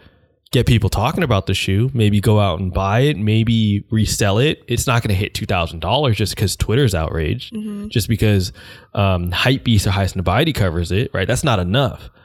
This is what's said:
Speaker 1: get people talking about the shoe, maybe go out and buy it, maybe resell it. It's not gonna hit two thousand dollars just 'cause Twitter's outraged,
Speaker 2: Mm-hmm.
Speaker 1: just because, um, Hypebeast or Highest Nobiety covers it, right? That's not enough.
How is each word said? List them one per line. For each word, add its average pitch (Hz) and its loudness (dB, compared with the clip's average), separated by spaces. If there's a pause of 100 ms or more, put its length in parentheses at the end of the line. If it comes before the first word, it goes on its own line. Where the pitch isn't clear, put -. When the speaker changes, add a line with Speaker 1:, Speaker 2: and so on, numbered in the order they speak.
(520)
Speaker 1:
get 120 2
people 110 4
talking 147 0
about 110 0
the 98 0
shoe, 101 0
maybe 104 4
go 104 4
out 92 0
and 92 -4
buy 98 0
it, 143 0
maybe 107 2
resell 107 0
it. 139 0
It's 117 -2
not 120 0
gonna 104 0
hit 98 -2
two 110 -8
thousand 85 -2
dollars 113 0
just 104 -2
'cause 101 -2
Twitter's 120 0
outraged, 82 -4
Speaker 2:
Mm-hmm. 208 -10
Speaker 1:
just - -2
because, 104 0 (420)
um, 90 0
Hypebeast 123 2
or 98 0
Highest 95 -2
Nobiety 101 0
covers 85 0
it, 110 -2
right? 98 -2
That's 123 -2
not 123 2
enough. 95 -2 (160)